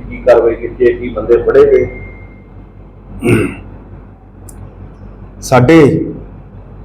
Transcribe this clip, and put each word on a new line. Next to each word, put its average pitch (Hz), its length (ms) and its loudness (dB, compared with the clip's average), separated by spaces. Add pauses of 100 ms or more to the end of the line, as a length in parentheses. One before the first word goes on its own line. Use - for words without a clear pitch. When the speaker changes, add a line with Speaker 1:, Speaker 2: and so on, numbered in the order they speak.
(100)
Speaker 1:
ਕੀ 120 60 -14
ਕਾਰਵਾਈ 117 380 2
ਕੀਤੀ 123 300 -4
ਹੈ? 120 140 2
ਕੀ 123 100 -10
ਬੰਦੇ 117 280 -2
ਫੜੇ 120 280 4
ਗਏ? - 360 0 (3500)
Speaker 2:
ਸਾਡੇ 135 680 2 (800)